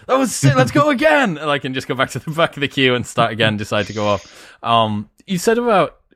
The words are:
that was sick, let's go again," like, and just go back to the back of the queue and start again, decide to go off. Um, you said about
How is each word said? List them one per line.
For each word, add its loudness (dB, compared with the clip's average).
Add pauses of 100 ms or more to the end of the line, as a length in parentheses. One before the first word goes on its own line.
that 0
was 0
sick, 2
let's 2
go 2
again," 2
like, -4
and -6
just -6
go -2
back -2
to -8
the -10
back 0
of -8
the -2
queue 2
and -4
start -2
again, 0
decide -2
to -12
go -2
off. -4
Um, 0 (160)
you -4
said 2
about 0 (180)